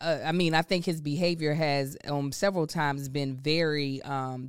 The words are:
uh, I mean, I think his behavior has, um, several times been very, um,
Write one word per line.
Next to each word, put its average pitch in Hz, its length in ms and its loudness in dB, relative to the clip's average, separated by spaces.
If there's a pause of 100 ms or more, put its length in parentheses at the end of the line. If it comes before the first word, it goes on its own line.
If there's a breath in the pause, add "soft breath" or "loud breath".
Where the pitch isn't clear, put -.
uh, 156 240 0
I 156 80 0
mean, 170 220 4
I 160 80 6
think 180 220 0
his 160 160 -2
behavior 156 540 0
has, 143 420 0 (120)
um, 143 240 -2
several 190 340 2
times 143 420 -2
been 135 280 -2
very, 147 680 0
um, 131 460 -6